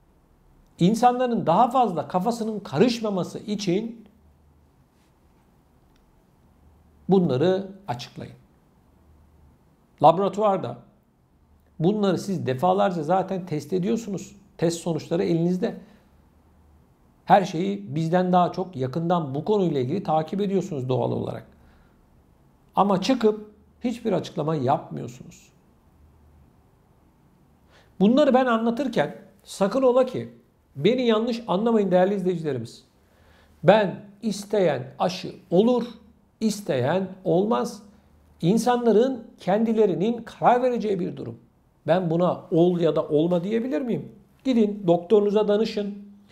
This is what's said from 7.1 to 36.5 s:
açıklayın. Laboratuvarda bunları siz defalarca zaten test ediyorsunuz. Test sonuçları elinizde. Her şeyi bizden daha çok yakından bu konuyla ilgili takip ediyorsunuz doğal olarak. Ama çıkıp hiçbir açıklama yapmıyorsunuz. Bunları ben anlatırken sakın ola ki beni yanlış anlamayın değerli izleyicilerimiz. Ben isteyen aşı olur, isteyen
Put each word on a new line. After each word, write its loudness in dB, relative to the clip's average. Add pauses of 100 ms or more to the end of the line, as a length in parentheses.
açıklayın. -12 (1700)
Laboratuvarda 2 (1040)
bunları 0
siz -6
defalarca 0
zaten -2
test -8
ediyorsunuz. -4 (220)
Test -2
sonuçları -4
elinizde. 0 (1500)
Her 6
şeyi -6
bizden 0
daha 2
çok -8
yakından -2
bu -6
konuyla 0
ilgili -4
takip -2
ediyorsunuz -4
doğal 0
olarak. -8 (1300)
Ama 2
çıkıp 0 (320)
hiçbir -4
açıklama -4
yapmıyorsunuz. -6 (2500)
Bunları 6
ben 6
anlatırken 0 (280)
sakın -2
ola 4
ki -8 (420)
beni 2
yanlış 0
anlamayın 0
değerli 4
izleyicilerimiz. -4 (800)
Ben 4 (160)
isteyen -2
aşı -4 (140)
olur, 2 (560)
isteyen -2 (160)